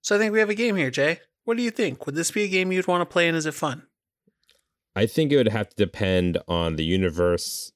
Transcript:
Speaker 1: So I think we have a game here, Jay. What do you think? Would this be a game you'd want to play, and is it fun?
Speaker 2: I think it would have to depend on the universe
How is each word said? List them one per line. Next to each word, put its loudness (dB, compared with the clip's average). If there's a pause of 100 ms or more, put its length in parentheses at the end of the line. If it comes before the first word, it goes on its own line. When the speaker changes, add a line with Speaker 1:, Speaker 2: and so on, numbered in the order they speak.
Speaker 1:
So 0
I 2
think 0
we 2
have 2
a -2
game 0
here, 0
Jay. 0 (260)
What -2
do -2
you -2
think? -4
Would -8
this -4
be 0
a 0
game 0
you'd 0
want 0
to 0
play, 2
and 0
is -4
it -4
fun? -6 (1080)
Speaker 2:
I 2
think 0
it 4
would 4
have -2
to -20
depend 2 (100)
on 0
the -2
universe 0